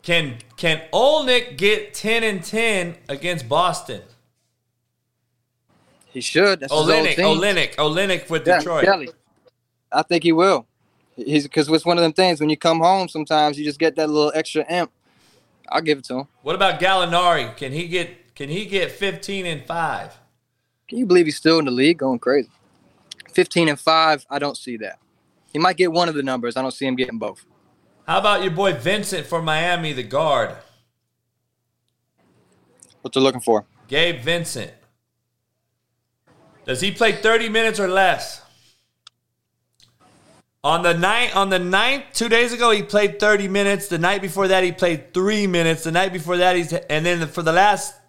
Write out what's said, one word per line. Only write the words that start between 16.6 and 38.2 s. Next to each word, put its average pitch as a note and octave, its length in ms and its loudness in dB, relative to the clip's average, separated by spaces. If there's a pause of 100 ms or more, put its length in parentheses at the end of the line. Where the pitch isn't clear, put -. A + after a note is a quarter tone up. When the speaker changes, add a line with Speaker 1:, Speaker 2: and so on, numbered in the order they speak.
Speaker 1:
Gallinari? F3 760 2
Can C3 160 -8
he E3+ 160 -6
get, - 480 -8
can C#3 140 -10
he G3 160 -6
get F3+ 260 -2
fifteen F#3+ 540 -6
and D3+ 200 -8
five? D3+ 520 -6 (720)
Speaker 2:
Can - 80 -8
you B3+ 80 0
believe F3 220 4
he's D3 100 -6
still D#3+ 220 2
in D3+ 60 0
the C3 60 -2
league C#3+ 280 2
going C3 200 -2
crazy? C3 300 0 (840)
Fifteen E3+ 380 2
and C#3+ 100 -4
five, D#3+ 500 2
I C#3+ 80 -6
don't C#3+ 200 -4
see B2 200 -10
that. G#2 220 -12 (540)
He D3+ 60 -4
might F3 180 2
get F3 160 2
one F3 160 2
of D#3 60 -4
the C#3 80 -2
numbers. B2 340 -4
I C3 40 -2
don't C3 120 -4
see C#3 120 -8
him B2+ 120 -2
getting A#2+ 220 -4
both. G#2 260 -10 (600)
Speaker 1:
How F3+ 140 0
about G3+ 220 2
your F#3+ 100 -2
boy F#3 220 0
Vincent F3+ 540 -4
for E3+ 140 -4
Miami, D#3+ 520 -2
the B2 100 -8
guard? B2+ 540 0 (2500)
Speaker 2:
What C3 120 -14
they're C3+ 100 2
looking C3 160 2
for? G#2+ 240 0 (240)
Speaker 1:
Gabe D#3+ 340 -2
Vincent. D#3+ 500 -6 (1900)
Does C3 160 -4
he G3 100 -2
play A3+ 220 2
thirty A3+ 340 2
minutes A3 320 0
or G3 80 0
less? F#3 540 0 (2250)